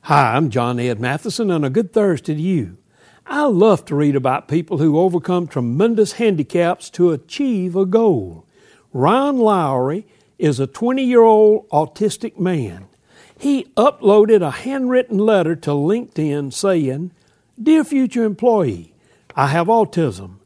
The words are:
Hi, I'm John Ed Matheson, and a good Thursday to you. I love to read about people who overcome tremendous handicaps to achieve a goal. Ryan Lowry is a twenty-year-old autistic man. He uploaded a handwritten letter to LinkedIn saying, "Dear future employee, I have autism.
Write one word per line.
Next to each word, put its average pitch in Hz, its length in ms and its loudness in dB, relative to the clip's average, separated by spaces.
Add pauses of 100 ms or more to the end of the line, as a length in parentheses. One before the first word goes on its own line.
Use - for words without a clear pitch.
Hi, 135 300 2
I'm 151 140 0
John 123 280 -2
Ed 120 220 -4
Matheson, 160 500 -4
and 156 140 -2
a 135 40 -2
good 180 240 -2
Thursday 175 440 -2
to 147 40 -6
you. 151 360 -4 (500)
I 294 200 -2
love 208 400 2
to 147 100 -4
read 143 180 0
about 135 320 -2
people 160 320 -4
who 156 220 2
overcome 180 480 -2
tremendous 190 640 0
handicaps 180 800 -2
to 175 200 2
achieve 185 640 -4
a 196 100 0
goal. 165 640 0 (460)
Ryan 254 460 2
Lowry 165 680 0 (320)
is 139 220 0
a 135 80 -2
twenty-year-old 226 1040 2
autistic 190 680 -4
man. 123 480 -4 (500)
He 277 280 -2 (120)
uploaded 214 680 4
a 147 100 -2
handwritten 254 680 -2
letter 190 380 2
to - 140 -6
LinkedIn 147 840 -4
saying, 165 580 -2 (500)
"Dear 311 220 2
future 254 400 -2
employee, 185 720 -2 (400)
I 139 140 0
have 170 180 0
autism. 135 800 -2